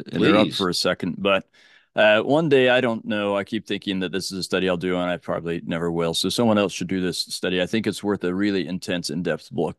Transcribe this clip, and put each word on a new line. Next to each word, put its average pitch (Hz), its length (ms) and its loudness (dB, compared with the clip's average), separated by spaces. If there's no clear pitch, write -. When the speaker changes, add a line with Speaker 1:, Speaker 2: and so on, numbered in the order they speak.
Speaker 1:
interrupt 98 380 4
Speaker 2:
Please. - 80 -6
Speaker 1:
for 98 100 0
a 90 60 0
second. 92 440 0
But, 98 300 2
uh, 107 260 6
one 151 280 2
day, 131 200 6
I 123 120 4
don't 113 240 -2
know, 104 300 -2
I 101 80 -2
keep 104 240 -6
thinking 98 320 -4
that 90 120 -2
this 90 200 -4
is 95 80 -6
a 85 40 -4
study 92 240 0
I'll 90 100 2
do, 90 180 -2
and 87 160 0
I 87 60 -2
probably 85 480 -6
never 85 260 -4
will. 82 220 -2
So 95 160 -2
someone 113 280 2
else 101 160 0
should 90 140 -8
do 95 140 -2
this 90 180 -4
study. 90 420 -4
I 90 60 0
think 113 180 -2
it's 101 180 -4
worth 104 200 -2
a 90 100 -2
really 98 320 0
intense, 87 440 -6
in-depth 80 420 -4
look. 85 280 -4